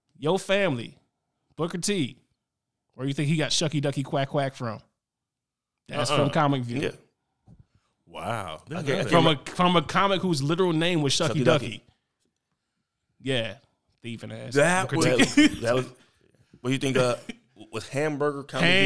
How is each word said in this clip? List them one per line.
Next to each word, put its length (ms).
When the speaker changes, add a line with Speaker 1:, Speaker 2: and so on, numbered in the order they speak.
Speaker 1:
Your 220
family, 580
Booker 220
T, 400
where 100
you 100
think 160
he 60
got 140
Shucky 300
Ducky 240
Quack 240
Quack 260
from? 240
That's 200
Speaker 2:
Uh-uh. 100
Speaker 1:
from 120
Comic 320
View. 200
Speaker 3:
Yeah. 80
Speaker 2:
Wow. 600
Speaker 3:
I 20
can't, 100
I 40
Speaker 2:
That's 140
Speaker 3:
can't 140
Speaker 1:
From 160
Speaker 3:
re- 180
Speaker 1:
a, 60
from 260
a 60
comic 400
whose 180
literal 320
name 300
was 120
Shucky 160
Speaker 3:
Shucky 40
Speaker 1:
Ducky. 220
Speaker 3:
Ducky. 180
Speaker 1:
Yeah. 320
Thieving 280
ass. 240
Speaker 2:
That 340
Speaker 1:
Booker 280
Speaker 2:
was 180
Speaker 1:
T. 140
Speaker 3:
That 20
was, 120
that 120
was, 100
what 100
do 40
you 40
think, 180
uh, 200
was 160
Hamburger 540
Comic 280
View? 160